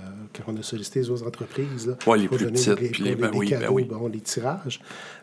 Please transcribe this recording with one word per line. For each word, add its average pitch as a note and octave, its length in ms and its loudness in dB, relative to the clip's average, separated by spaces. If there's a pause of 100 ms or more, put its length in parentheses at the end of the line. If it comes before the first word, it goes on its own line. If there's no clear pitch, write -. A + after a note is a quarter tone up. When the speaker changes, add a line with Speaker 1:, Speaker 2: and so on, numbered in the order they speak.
(340)
Speaker 1:
quand - 180 -8
on A2 60 -4
a G#2+ 40 -8
sollicité A2 380 -4
les B2 80 0
autres A#2+ 180 -2
entreprises, A#2+ 600 -6
là, B2+ 80 0 (120)
Speaker 2:
Ouais, A2+ 120 8
les G2 100 4
Speaker 1:
pour B2+ 80 2
Speaker 2:
plus A2+ 80 2
Speaker 1:
donner A#2 140 2
Speaker 2:
petites, B2+ 200 6
Speaker 1:
des, A#2+ 120 2
Speaker 2:
puis A#2 120 -2
les, G2+ 100 2
Speaker 1:
pour A#2 100 0
Speaker 2:
ben A2 80 4
Speaker 1:
des G#2 80 2
Speaker 2:
oui, G2+ 120 4
ben C3 100 2
Speaker 1:
cadeaux, A#2 120 2
Speaker 2:
oui. C3 120 4
Speaker 1:
bon, A2+ 240 -4
les A2 120 -6
tirages. C3 580 -4 (440)